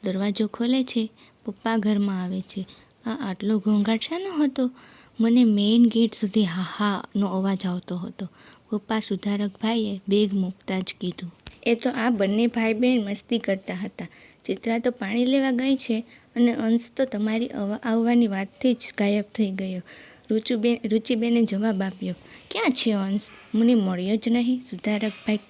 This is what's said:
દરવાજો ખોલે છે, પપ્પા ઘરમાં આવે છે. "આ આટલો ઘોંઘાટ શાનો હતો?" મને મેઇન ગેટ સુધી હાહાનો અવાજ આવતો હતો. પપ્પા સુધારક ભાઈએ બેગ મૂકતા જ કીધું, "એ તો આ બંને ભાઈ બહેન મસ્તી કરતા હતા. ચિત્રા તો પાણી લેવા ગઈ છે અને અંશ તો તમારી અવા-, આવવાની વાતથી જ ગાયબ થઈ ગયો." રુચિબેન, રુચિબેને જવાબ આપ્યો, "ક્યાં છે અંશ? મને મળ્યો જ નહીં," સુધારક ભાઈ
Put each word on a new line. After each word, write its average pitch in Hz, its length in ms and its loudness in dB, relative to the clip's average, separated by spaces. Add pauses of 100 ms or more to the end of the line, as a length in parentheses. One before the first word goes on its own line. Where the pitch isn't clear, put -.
દરવાજો 202 420 -2
ખોલે 247 380 0
છે, 226 260 -4 (340)
પપ્પા 226 320 -4
ઘરમાં 202 460 0
આવે 185 180 -4
છે. 190 260 -10 (400)
"આ 226 240 -6
આટલો 202 280 0
ઘોંઘાટ 214 420 2
શાનો 349 440 -2
હતો?" 262 260 0 (500)
મને 233 240 6
મેઇન 214 400 6
ગેટ 226 300 4
સુધી 214 300 0
હાહાનો 196 800 -2
અવાજ 190 400 0
આવતો 180 300 -4
હતો. 180 320 -8 (420)
પપ્પા - 300 -2
સુધારક 202 500 -2 (120)
ભાઈએ 214 460 -2
બેગ 202 260 2
મૂકતા 185 460 -2
જ - 200 -6
કીધું, 175 340 -8 (320)
"એ 233 80 4
તો 233 160 -2
આ 247 200 -2
બંને 208 360 2
ભાઈ 226 280 0
બહેન 247 300 2
મસ્તી 208 340 -4
કરતા 190 360 -4
હતા. 185 340 -10 (380)
ચિત્રા 226 320 -2
તો 240 120 0
પાણી 240 340 -2
લેવા 269 260 2
ગઈ 262 260 2
છે 233 280 -4 (320)
અને 240 180 4
અંશ 226 260 2 (160)
તો 269 80 2
તમારી 220 420 -2
અવા-, 208 380 -6
આવવાની 233 420 4
વાતથી 196 480 0
જ - 20 -14 (220)
ગાયબ 208 260 2 (100)
થઈ 208 160 0
ગયો." 190 320 -6 (480)
રુચિબેન, 226 580 0
રુચિબેને 233 540 2
જવાબ 208 400 0
આપ્યો, 185 320 -6 (360)
"ક્યાં 403 200 0
છે 240 220 0
અંશ? 196 280 0 (340)
મને 233 200 4
મળ્યો 190 420 0
જ 214 120 -2
નહીં," 240 320 0 (100)
સુધારક 208 420 -2 (140)
ભાઈ 214 100 0 (140)